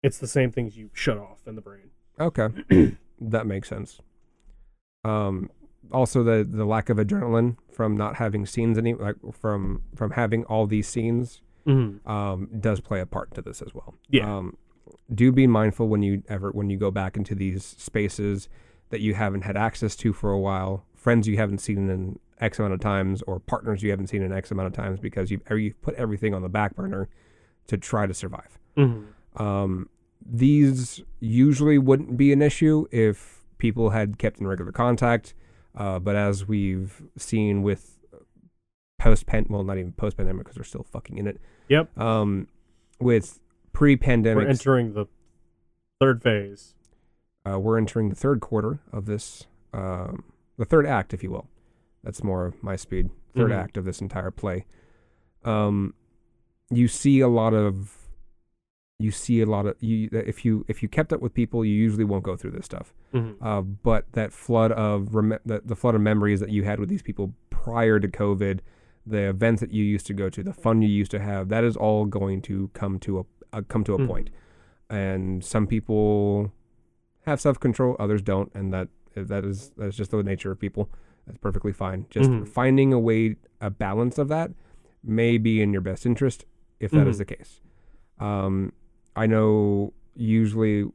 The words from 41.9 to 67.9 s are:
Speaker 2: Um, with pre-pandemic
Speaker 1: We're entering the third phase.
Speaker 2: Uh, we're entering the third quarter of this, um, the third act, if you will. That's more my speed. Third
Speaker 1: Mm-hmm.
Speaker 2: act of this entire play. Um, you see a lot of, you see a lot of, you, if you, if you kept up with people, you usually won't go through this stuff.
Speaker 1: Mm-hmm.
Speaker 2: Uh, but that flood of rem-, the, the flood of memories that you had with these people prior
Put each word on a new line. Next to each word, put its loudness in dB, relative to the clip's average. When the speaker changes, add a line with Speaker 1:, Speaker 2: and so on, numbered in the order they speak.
Speaker 2:
Um, 0
with 2
pre-pandemic 4
Speaker 1:
We're 0
entering 2
the -4
third 4
phase. -2
Speaker 2:
Uh, -2
we're 2
entering 0
the -4
third 0
quarter -4
of -8
this, -8
um, -8
the -2
third 4
act, -2
if -8
you -6
will. -10
That's -12
more -4
my -6
speed. -2
Third 2
Speaker 1:
Mm-hmm. 0
Speaker 2:
act -8
of -6
this -6
entire -6
play. -6
Um, 0
you 4
see 4
a 6
lot 4
of, 0
you 0
see 0
a 4
lot 0
of, -4
you, -2
if -4
you, 2
if -4
you -4
kept 0
up -2
with -6
people, 0
you 2
usually 2
won't -2
go -6
through -10
this -12
stuff. -14
Speaker 1:
Mm-hmm. -4
Speaker 2:
Uh, -2
but 2
that -2
flood 2
of 0
rem-, 2
the, -4
the -4
flood 2
of 4
memories 4
that -6
you 0
had -2
with -2
these -2
people -6
prior 4